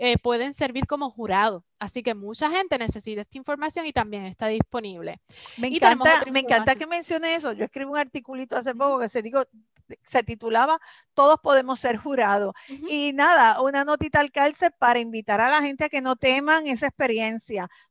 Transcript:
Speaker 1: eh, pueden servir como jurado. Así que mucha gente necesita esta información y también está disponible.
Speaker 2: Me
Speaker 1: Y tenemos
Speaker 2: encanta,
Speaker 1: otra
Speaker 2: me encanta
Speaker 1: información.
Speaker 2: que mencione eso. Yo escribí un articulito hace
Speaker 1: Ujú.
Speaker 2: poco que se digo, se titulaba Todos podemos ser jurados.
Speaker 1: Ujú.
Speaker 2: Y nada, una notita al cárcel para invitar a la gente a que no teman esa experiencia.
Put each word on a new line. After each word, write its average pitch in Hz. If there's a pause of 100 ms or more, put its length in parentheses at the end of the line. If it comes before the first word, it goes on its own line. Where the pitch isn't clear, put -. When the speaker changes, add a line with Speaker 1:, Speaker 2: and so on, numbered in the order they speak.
Speaker 1:
eh, 240
pueden 240
servir 262
como 285
jurado. 202 (160)
Así 214
que 226
mucha 214
gente 359
necesita 214
esta -
información 294
y 302
también 208
está 190
disponible. 202 (380)
Speaker 2:
Me 240
Speaker 1:
Y 294
tenemos 254
Speaker 2:
encanta, 320
Speaker 1:
otra 269
Speaker 2:
me 269
encanta 254 (180)
Speaker 1:
información. -
Speaker 2:
que 311
mencione 330
eso. 302
Yo 208
escribí 269
un 294
articulito 262
hace 254
Speaker 1:
Ujú. 233
Speaker 2:
poco 277
que 233
se 240
digo, 247 (640)
se 240
titulaba 233 (340)
Todos 294
podemos 262
ser 240
jurados. 208 (160)
Speaker 1:
Ujú. 277
Speaker 2:
Y 294
nada, 277
una 277
notita 302
al 285
cárcel 294
para 240
invitar 220
a 240
la 302
gente 277
a 294
que 285
no 262
teman 294
esa 269
experiencia. 220 (240)